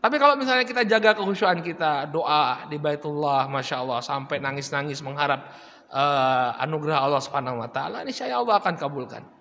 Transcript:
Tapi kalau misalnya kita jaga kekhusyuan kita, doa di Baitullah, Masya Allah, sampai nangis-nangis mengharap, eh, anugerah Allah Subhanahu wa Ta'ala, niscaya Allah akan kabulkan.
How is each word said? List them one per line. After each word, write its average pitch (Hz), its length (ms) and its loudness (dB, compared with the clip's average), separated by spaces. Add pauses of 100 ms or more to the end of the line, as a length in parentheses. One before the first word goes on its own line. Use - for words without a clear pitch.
Tapi 277 160 2
kalau 285 160 6
misalnya 254 240 2
kita 247 240 0
jaga 214 320 6
kekhusyuan 190 480 0
kita, 156 400 0
doa 147 640 0
di 151 80 -6
Baitullah, 147 720 0
Masya 135 320 -2
Allah, 127 160 -2
sampai 139 400 -4
nangis-nangis 139 640 -4
mengharap, 143 480 -2 (400)
eh, 131 720 2
anugerah 151 400 0
Allah 139 160 2
Subhanahu 127 400 -4
wa 113 80 -6
Ta'ala, 139 400 -6
niscaya 254 320 -4
Allah 226 240 4
akan 175 160 0
kabulkan. 127 480 -8 (140)